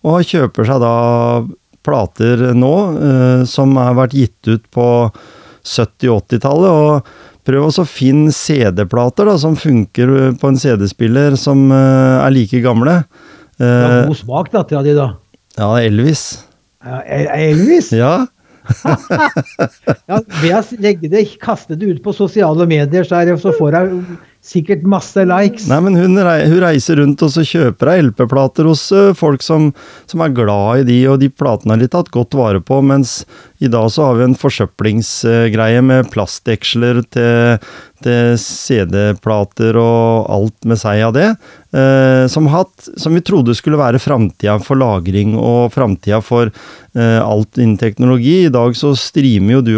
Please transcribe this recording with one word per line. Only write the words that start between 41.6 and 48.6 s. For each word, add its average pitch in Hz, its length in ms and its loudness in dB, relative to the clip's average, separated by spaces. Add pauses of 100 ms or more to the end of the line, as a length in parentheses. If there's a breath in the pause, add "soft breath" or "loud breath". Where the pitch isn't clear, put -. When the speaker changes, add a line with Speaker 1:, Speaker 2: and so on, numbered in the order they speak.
Speaker 1:
eh, 135 560 2
som 151 240 0
hatt, - 380 -6 (100)
som 160 160 0
vi 175 80 -2
trodde 123 320 0
skulle 151 240 -2
være 123 220 0
framtida 107 580 -2
for 135 160 -4
lagring 104 640 0
og 117 320 0
framtida 107 480 -2
for, 120 320 -2 (400 loud breath)
eh, 113 300 2
alt 107 340 -2
innen 110 240 0
teknologi. 127 640 0
I 156 80 2
dag 120 240 0